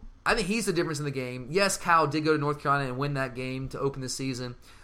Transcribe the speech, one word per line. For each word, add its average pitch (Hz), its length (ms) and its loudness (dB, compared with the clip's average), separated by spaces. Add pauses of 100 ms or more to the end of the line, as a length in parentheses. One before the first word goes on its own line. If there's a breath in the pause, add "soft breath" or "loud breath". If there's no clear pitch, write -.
(260)
I - 80 4
think 165 140 0
he's 220 180 0
the 196 60 2
difference 165 260 0
in 147 60 -4
the 143 60 -2
game. 127 400 -6
Yes, 190 280 2
Cal 165 280 6
did 147 180 0
go 156 80 6
to 151 60 4
North 147 220 0
Carolina 139 280 2
and 123 100 -4
win 143 160 -2
that 135 200 -2
game 131 340 -6
to 131 100 -8
open 139 240 -2
the 127 60 -6
season. 127 480 -6 (280 loud breath)